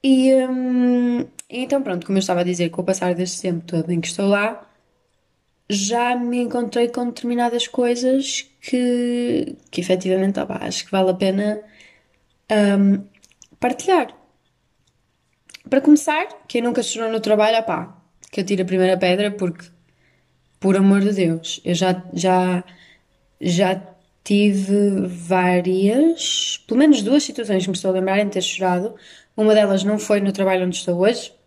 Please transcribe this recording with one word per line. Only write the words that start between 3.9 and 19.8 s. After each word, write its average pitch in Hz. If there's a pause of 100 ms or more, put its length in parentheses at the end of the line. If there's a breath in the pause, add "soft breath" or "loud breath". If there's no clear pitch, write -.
em 175
que -
estou 196
lá, 202 (1000)
já 233
me 240
encontrei 240
com 247
determinadas 240
coisas 254 (100)
que, 240 (140)
que -
efetivamente, 185
opá, -
acho -
que -
vale 190
a 180
pena, 196 (920 soft breath)
hum, 202 (540)
partilhar. 269 (1600)
Para 269
começar, 302 (220)
quem 240
nunca 240
chorou 226
no 220
trabalho, 214
opá, 196 (360)
que 202
atire 190
a 180
primeira 185
pedra, 190
porque 185 (960)